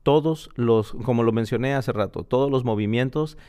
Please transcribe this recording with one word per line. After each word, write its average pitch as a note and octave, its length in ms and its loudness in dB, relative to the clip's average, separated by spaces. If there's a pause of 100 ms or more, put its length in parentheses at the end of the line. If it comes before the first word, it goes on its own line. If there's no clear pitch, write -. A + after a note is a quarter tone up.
Todos D#3 500 2
los, A2+ 380 2
como A#2 320 -2
lo A2+ 80 4
mencioné A#2 420 -2
hace C3 160 -2
rato, G2+ 320 -4
todos C3 260 0
los C3 160 0
movimientos A#2+ 760 -2 (100)